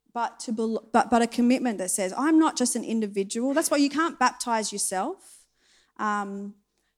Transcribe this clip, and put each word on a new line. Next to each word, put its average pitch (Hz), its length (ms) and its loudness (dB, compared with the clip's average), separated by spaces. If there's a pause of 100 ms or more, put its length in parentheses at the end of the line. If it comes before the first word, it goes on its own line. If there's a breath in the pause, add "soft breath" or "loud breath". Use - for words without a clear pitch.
(140)
but - 280 -4
to - 100 -6
bel-, 226 400 -4
but, - 180 4
but 233 120 4
a 233 60 2
commitment 240 520 2
that 185 100 -4
says, 185 260 -2
"I'm 311 220 4
not 311 200 4
just 247 180 0
an 226 80 -4
individual." 214 720 -2
That's - 180 0
why 302 60 2
you 285 120 4
can't 311 300 -2
baptize 233 520 0
yourself. 202 720 -6 (520 soft breath)
Um, 202 580 -4 (420)